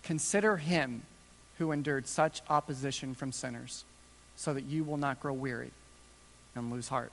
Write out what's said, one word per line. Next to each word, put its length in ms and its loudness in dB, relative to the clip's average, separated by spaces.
"Consider 560 4
him 480 0
who 160 2
endured 340 0
such 420 4
opposition 640 0
from 180 -4
sinners, 520 -8
so 180 0
that 100 -2
you 200 0
will 120 -2
not 240 0
grow 120 -2
weary 400 -4
and 160 -4
lose 180 -6
heart." 240 -2